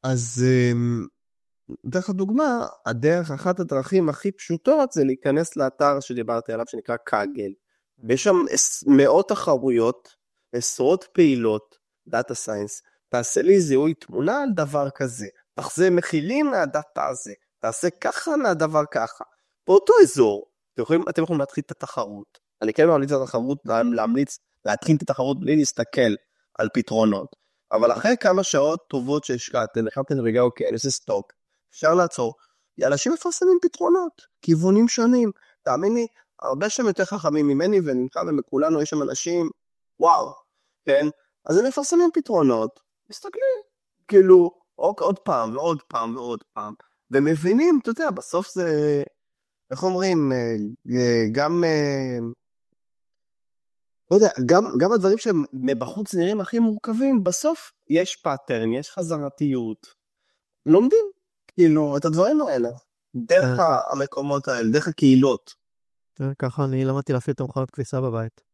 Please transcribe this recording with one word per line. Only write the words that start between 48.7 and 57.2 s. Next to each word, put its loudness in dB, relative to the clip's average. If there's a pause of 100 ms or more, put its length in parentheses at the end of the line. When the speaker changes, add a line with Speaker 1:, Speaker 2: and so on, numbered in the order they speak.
Speaker 1:
איך -10
אומרים, 0
אה, -2 (400)
אה, 2
גם, 0
אה, -2 (1900)
לא 4
יודע, 6 (180)
גם, 4 (140)
גם 2
הדברים 2
שהם 0
מבחוץ -6
נראים -2
הכי -4
מורכבים, 0